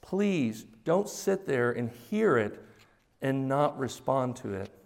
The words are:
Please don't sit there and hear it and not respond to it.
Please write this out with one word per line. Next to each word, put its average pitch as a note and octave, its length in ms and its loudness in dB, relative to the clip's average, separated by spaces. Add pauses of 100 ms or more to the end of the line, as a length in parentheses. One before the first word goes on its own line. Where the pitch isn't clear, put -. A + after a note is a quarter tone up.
Please F3+ 640 0 (180)
don't F#3 240 2
sit F#3+ 380 -2
there A#2+ 260 2
and A#2 180 -2 (200)
hear G#3 260 4
it A2 260 0 (600)
and C3+ 260 0
not C#3+ 300 2
respond B2+ 580 -2
to G#2 160 -8
it. G2 180 -6 (160)